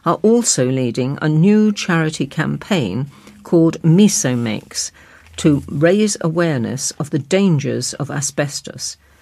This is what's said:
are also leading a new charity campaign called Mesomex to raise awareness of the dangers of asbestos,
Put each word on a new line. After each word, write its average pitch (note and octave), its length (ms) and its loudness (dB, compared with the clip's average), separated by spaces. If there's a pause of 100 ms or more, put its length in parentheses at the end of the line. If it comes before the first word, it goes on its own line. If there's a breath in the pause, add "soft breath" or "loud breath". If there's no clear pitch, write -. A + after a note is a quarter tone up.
are E3 160 0
also G#3+ 500 2
leading C3 500 -2
a D#3 60 0
new G#3 460 4
charity D#3+ 520 -2
campaign C#3 840 -4 (360 loud breath)
called E3 380 2
Mesomex C#3 1120 2 (440 loud breath)
to D3 320 2
raise F#3+ 540 2
awareness D3+ 680 -2
of - 180 -8
the D#3 100 -2
dangers C#3+ 760 0
of - 140 -8
asbestos, - 880 -8 (260 soft breath)